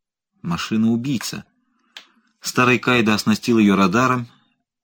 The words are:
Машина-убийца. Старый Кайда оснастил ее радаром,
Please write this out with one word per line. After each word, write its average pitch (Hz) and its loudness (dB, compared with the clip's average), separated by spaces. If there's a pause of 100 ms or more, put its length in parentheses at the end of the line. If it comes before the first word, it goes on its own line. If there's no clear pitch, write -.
(420)
Машина-убийца. 113 -4 (960)
Старый 123 0
Кайда 113 2
оснастил 110 0
ее 101 4
радаром, 120 0 (580)